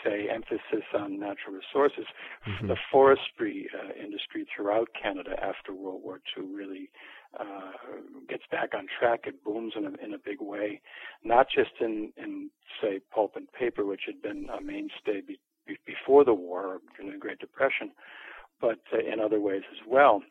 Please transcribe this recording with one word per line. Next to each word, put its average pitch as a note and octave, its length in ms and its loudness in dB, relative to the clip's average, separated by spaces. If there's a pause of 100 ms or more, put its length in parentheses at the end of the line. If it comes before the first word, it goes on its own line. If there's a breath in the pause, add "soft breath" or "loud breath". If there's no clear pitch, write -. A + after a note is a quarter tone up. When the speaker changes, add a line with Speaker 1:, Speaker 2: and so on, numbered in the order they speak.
Speaker 1:
say, G#2 240 0
emphasis A2 640 -4
on G2+ 280 -2
natural G2+ 340 -8
resources. C3 520 2 (420 loud breath)
Speaker 2:
Mm-hmm. G2+ 180 -4
Speaker 1:
The F#2+ 100 2 (140)
forestry, B2 840 6
uh, - 200 -10
industry G#2 520 -8 (100)
throughout G#2+ 340 2 (120)
Canada F#2+ 400 -4
after G2 320 -6
World F#2 300 -8
War F#2 180 -10 (140)
Two F#2+ 180 -8
really, F#2+ 380 -10 (480 loud breath)
uh, G2 320 -10 (580)
gets C3 220 -8
back - 260 -2
on F#2+ 120 -8 (100)
track. A#2 280 4
It - 180 -12
booms A2 320 -4
in G#2+ 80 -2
a, F#2+ 200 -8
in G#2 100 -8
a F#2+ 40 -12
big G2+ 220 -8
way, G2+ 400 -4 (420 loud breath)
not A#2+ 260 8
just - 320 2
in, A2 360 -2
in, G2 340 -10 (320)
say, G2 160 0 (160)
pulp G#2+ 220 0
and F#2+ 160 -10
paper, B2 320 -2
which G2 220 -2
had G2 140 -10
been G2+ 300 -8
a G2 100 -6
mainstay G2+ 640 -6
be-, G2 140 -14 (260)
be-, - 220 -12
before C#3 380 8
the A#2+ 100 8
war, F2+ 460 -4 (160)
during G2 160 -10
the G2+ 60 -12
Great G2 200 -10
Depression, B2+ 540 -2 (680 loud breath)
but, A#2 200 0 (120)
uh, A2+ 60 2
in A2+ 220 -2
other G#2+ 180 2
ways G2 320 0
as - 160 -16
well. B2 440 8